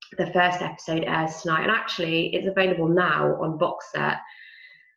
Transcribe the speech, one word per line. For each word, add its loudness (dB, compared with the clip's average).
the -2
first 4
episode -4
airs -2
tonight, 2
and 2
actually 0
it's -2
available 2
now 4
on -2
box -2
set. -2